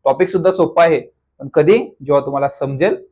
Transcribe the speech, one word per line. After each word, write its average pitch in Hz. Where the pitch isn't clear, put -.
टॉपिक 139
सुद्धा 185
सोपा 170
आहे, 165
पण 143
कधी? 160
जेव्हा 143
तुम्हाला 139
समजेल, 139